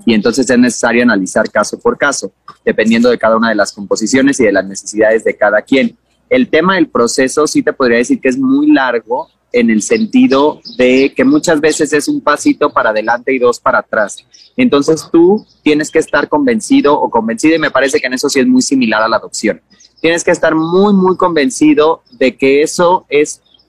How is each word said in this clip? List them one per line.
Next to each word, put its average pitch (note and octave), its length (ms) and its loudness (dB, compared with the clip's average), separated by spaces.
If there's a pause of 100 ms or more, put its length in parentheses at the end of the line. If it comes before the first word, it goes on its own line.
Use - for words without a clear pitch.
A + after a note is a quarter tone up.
Y A#2 80 2
entonces A#2+ 360 0
es B2 80 0
necesario A#2+ 460 0
analizar G#2+ 480 -2
caso G#2+ 280 -4
por A#2+ 180 -2
caso, C3+ 340 -4 (320)
dependiendo A2+ 460 0
de A#2 80 0
cada A2+ 180 0
una A2+ 140 0
de A2 60 -2
las G2+ 180 -2
composiciones C3 680 -2
y A#2+ 60 2
de G2+ 80 2
las F#2+ 120 0
necesidades G#2+ 580 -2
de G2+ 120 -2
cada G#2 260 0
quien. B2+ 360 -2 (320)
El B2+ 200 0
tema F3 260 0
del D#3+ 120 0
proceso C3 600 -2
sí D3 140 0
te D3 120 -2
podría A#2+ 240 0
decir B2 240 0
que C3+ 80 0
es B2+ 80 -2
muy C3+ 300 0
largo C3 640 -2 (240)
en A#2+ 160 2
el G#2+ 120 2
sentido B2+ 800 0 (180)
de C3 380 2
que C3+ 80 -2
muchas D3+ 380 2
veces D#3 320 -2
es D3 160 -2
un D3 100 -2
pasito C#3+ 520 -2
para B2 180 0
adelante A2+ 440 -2
y C3 60 -2
dos A#2+ 200 0
para A#2+ 200 0
atrás. G#2+ 460 -4 (320)
Entonces C#3+ 540 0
tú F3+ 340 4 (180)
tienes D3+ 260 0
que D#3+ 100 0
estar D3 280 -2
convencido C#3 720 0
o - 100 -4
convencida, A#2 460 0
y D#3+ 40 -2
me C#3+ 120 -4
parece C3+ 280 0
que C3 80 -6
en B2 60 -6
eso C3 160 -4
sí C3 120 0
es B2+ 60 2
muy B2+ 140 2
similar A2+ 400 0
a A2+ 60 0
la A2+ 100 -2
adopción. F#2+ 440 -6 (400)
Tienes E3 220 0
que F3+ 80 0
estar E3 220 0
muy, F3+ 400 2
muy F#3 220 2
convencido D3+ 960 0
de B2+ 240 -2
que C#3 260 2
eso F3 460 0
es D3 340 -2 (280)